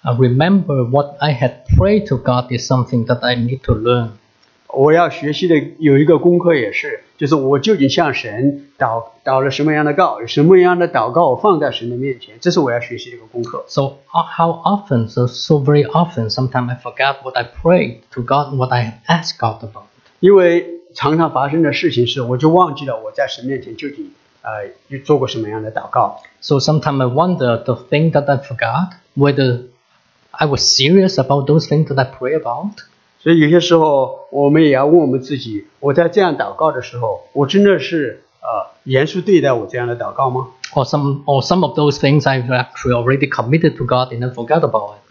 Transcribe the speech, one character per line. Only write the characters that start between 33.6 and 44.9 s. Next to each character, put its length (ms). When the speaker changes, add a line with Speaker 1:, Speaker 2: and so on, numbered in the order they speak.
Speaker 2:
时 140
候 580
我 180
们 140
也 60
要 140
问 140
我 80
们 160
自 160
己： 280
我 160
在 140
这 120
样 160
祷 200
告 160
的 100
时 160
候， 220
我 140
真 160
的 160
是， 460
呃， 420
严 240
肃 140
对 200
待 120
我 160
这 100
样 80
的 100
祷 160
告 160
吗？ 200
Speaker 1:
Or 100
some, 380
or 180
some 240
of 140
those 220
things 220
I've 280
actually 440
already 340
committed 480
to 80
God 280
and 60
then 160
forgot 300
about 320